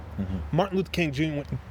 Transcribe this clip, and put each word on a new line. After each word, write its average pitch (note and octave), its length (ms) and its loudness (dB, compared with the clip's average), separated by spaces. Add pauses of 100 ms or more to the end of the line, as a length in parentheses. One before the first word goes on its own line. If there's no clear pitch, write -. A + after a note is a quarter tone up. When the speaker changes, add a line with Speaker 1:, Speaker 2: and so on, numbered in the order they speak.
(180)
Speaker 1:
Mm-hmm. F#2+ 380 -2
Speaker 2:
Martin F#3+ 220 4
Luther F#3+ 140 0
King E3 200 2
Junior D3+ 240 0
went C#3+ 140 -4
to C3 80 -2 (120)